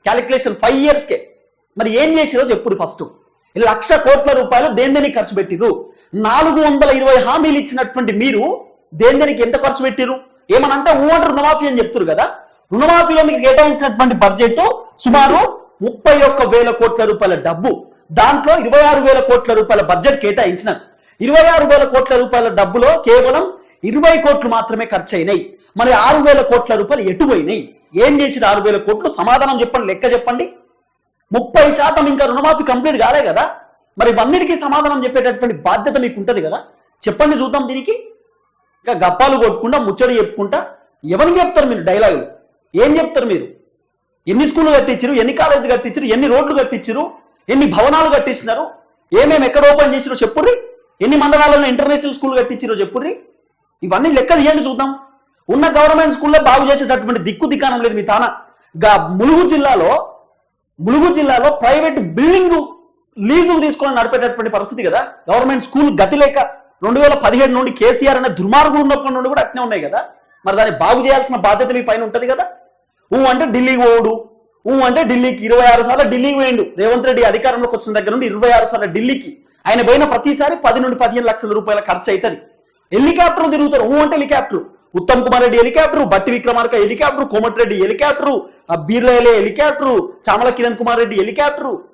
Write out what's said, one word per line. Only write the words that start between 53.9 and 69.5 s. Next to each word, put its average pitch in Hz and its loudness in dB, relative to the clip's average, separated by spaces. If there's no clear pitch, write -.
లెక్క 269 2
తీయండి 302 2
చూద్దాం. 269 -6
ఉన్న 277 0
గవర్నమెంట్ 311 2
స్కూల్లో 294 2
బాగు 277 4
చేసేటటువంటి 247 -2
దిక్కు 220 -6
దికాణం 269 -2
లేదు 233 -2
మీ 208 -4
తాన. 214 0
గా 196 4
ములుగు 285 2
జిల్లాలో, 262 2
ములుగు 294 2
జిల్లాలో 269 2
ప్రైవేట్ 285 0
బిల్డింగ్ 339 2
లీజుకు 339 2
తీసుకొని 277 -2
నడిపేటటువంటి 240 -2
పరిస్థితి 208 -6
కదా, 190 -2
గవర్నమెంట్ 254 0
స్కూల్ 277 0
గతి 190 0
లేక. 285 2
రెండు 240 0
వేల 285 6
పదిహేడు 254 2
నుండి 247 -2
కేసీఆర్ 269 2
అనే 254 -2
దుర్మార్గుడు 269 2
ఉన్నప్పటి 277 -2
నుండి 254 -4
కూడా 294 -2
అట్నే 254 -6